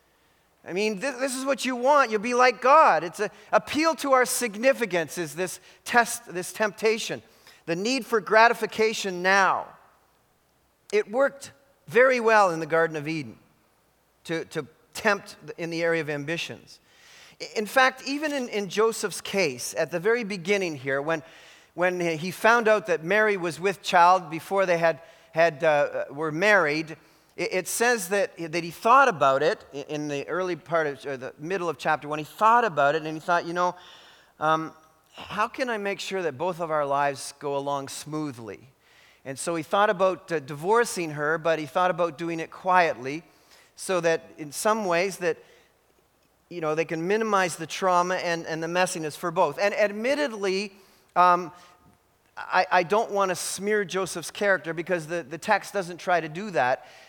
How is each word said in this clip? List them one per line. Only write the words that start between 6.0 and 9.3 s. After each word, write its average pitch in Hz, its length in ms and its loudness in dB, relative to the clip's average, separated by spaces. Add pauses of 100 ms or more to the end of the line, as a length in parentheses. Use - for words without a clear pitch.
this 170 260 -8
temptation, 214 720 -2 (440)
the 165 100 -2
need 226 280 -2
for 226 160 0
gratification 220 1040 2
now. 185 440 4 (1300)